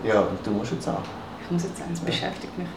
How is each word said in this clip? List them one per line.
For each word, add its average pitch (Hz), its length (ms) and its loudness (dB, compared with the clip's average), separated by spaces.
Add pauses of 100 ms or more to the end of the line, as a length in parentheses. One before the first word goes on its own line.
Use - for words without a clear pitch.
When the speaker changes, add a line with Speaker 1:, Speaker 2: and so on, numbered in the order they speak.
Speaker 1:
Ja, 107 140 8
und 95 240 2
du 110 60 0
musst 104 220 0
jetzt - 160 -2
auch. 98 120 0 (460)
Speaker 2:
Ich - 40 -8
muss 170 120 2
jetzt - 160 -4
sagen, 175 160 -6
es 170 60 -2
Speaker 1:
Ja. 165 60 -4
Speaker 2:
beschäftigt - 520 -2
mich. 175 80 -4 (100)